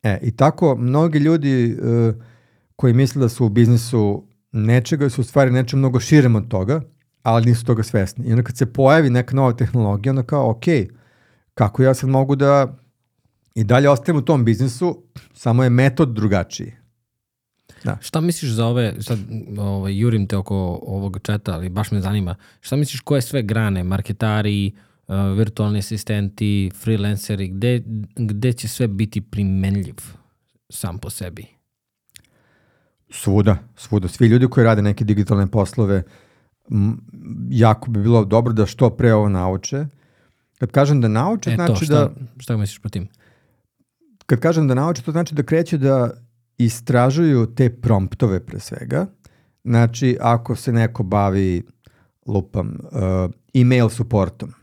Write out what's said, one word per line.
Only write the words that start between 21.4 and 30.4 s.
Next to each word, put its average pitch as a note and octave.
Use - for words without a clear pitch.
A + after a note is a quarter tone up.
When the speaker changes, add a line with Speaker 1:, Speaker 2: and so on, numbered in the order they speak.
Speaker 2:
ali F2
baš G2
me G2+
zanima, F#2+
šta -
misliš C#3
koje C#3+
sve C3
grane, G#2
marketari, G2+
e, F#2+
virtualni G#2+
asistenti, G2+
freelanceri, G#2
gde, A2+
gde A2+
će A#2+
sve A#2+
biti G#2
primenljiv G2